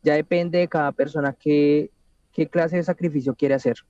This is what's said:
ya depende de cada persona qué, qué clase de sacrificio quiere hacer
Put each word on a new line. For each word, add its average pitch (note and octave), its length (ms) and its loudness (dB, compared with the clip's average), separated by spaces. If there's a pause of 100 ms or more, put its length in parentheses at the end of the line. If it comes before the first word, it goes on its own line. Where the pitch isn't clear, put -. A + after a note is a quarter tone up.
ya D3+ 120 2
depende F3 440 0
de F3 100 2
cada D3 220 -2
persona C#3+ 480 -4
qué, D3 520 2 (420)
qué D#3 160 -4
clase E3 280 -2
de E3+ 60 0
sacrificio D3 520 -4
quiere C3+ 200 0
hacer B2 220 -2 (120)